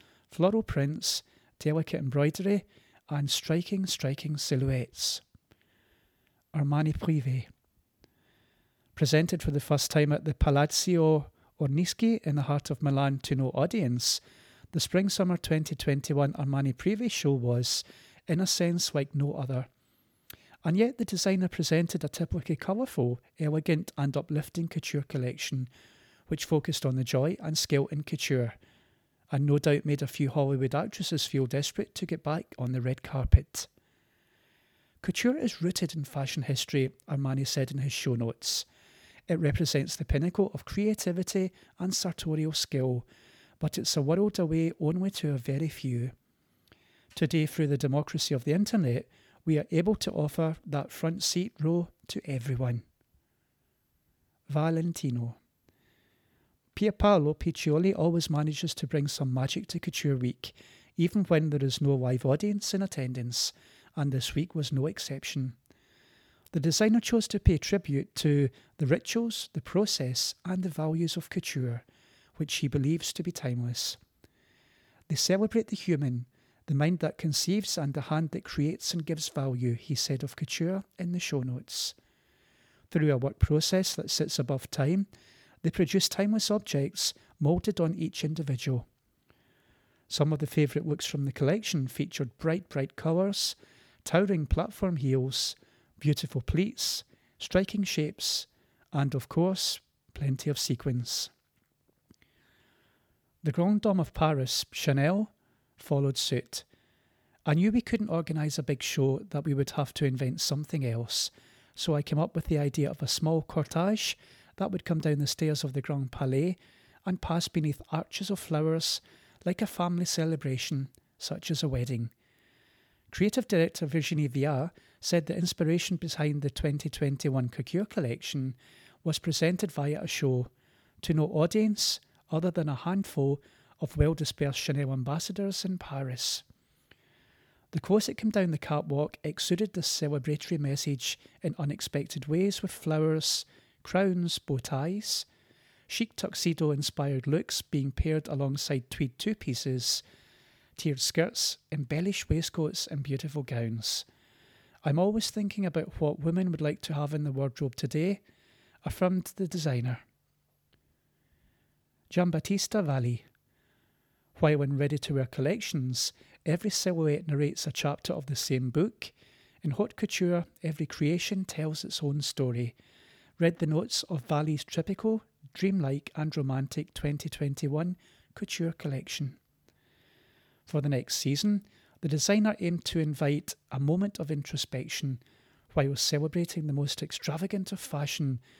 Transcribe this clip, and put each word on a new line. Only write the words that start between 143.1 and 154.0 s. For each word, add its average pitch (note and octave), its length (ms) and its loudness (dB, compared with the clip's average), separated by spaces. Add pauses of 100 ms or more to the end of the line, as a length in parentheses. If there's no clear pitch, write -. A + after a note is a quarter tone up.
crowns, F3+ 560 0
bow C#3 180 -2
ties, D#3 680 -4 (640)
chic - 300 -4
tuxedo-inspired D3 1120 0
looks - 340 0
being C#3 300 -2
paired D#3 360 0
alongside C#3 600 -2
tweed - 280 -4
two-pieces, - 880 -2 (720)
tiered C#3+ 240 -2
skirts, - 580 0 (140)
embellished D#3 580 -2
waistcoats - 580 0
and C#3 160 -6
beautiful C#3 400 -4
gowns. A#2 640 -4 (800)